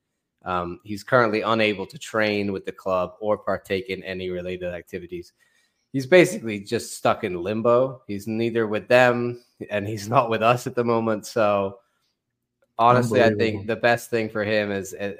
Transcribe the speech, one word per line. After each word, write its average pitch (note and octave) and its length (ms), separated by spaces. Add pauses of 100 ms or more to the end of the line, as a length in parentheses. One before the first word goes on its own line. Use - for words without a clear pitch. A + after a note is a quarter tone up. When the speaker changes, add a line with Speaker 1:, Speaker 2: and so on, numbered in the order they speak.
(440)
Speaker 1:
Um, F2 400
he's G#2 180
currently A2 400
unable G#2+ 440
to - 120
train G#2 540
with F#2+ 120
the F#2+ 80
club F2+ 480
or G#2+ 160
partake F#2+ 540
in F#2+ 140
any F#2 260
related F2+ 420
activities. F2 600 (580)
He's C3+ 140
basically C3 540
just G#2+ 360
stuck A#2 280
in F2+ 180
limbo. A#2+ 640
He's G2+ 200
neither A2+ 400
with G#2 220
them B2 560 (240)
and G2+ 180
he's G#2 220
<laughs> A#2 60
not B2 160
with A2 120
us A#2+ 240
at A#2 100
the A#2+ 80
moment. A2+ 420
So G2+ 540 (1000)
honestly, A#2+ 420
I A2+ 100
think - 20
Speaker 2:
Unbelievable. G#2 340
Speaker 1:
the A2+ 140
best A#2+ 300
thing A2 180
for G#2+ 160
him G#2 260
is, G2 240
uh, G2+ 260